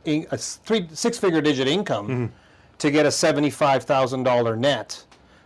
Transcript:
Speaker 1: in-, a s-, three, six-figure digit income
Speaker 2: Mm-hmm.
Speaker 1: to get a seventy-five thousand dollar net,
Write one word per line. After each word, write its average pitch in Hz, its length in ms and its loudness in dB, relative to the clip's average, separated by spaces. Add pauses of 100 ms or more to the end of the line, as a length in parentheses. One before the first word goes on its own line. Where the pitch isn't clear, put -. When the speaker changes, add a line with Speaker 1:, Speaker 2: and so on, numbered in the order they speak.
Speaker 1:
in-, 156 240 -2
a 135 60 -6
s-, - 280 -10
three, 214 260 -2
six-figure 175 520 0
digit 131 260 2
income 139 400 -2
Speaker 2:
Mm-hmm. 123 180 -2 (520)
Speaker 1:
to 151 120 0
get 147 140 4
a 143 60 4
seventy-five 143 760 0
thousand 131 380 0
dollar 120 340 2
net, 120 480 -2 (420)